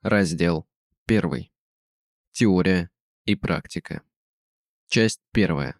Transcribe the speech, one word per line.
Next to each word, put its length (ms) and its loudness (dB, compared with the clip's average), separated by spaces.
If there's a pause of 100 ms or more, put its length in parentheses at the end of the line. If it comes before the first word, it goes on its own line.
Раздел 560 0 (400)
первый. 460 -2 (800)
Теория 580 2 (360)
и 100 0
практика. 680 -8 (840)
Часть 320 0 (140)
первая. 460 0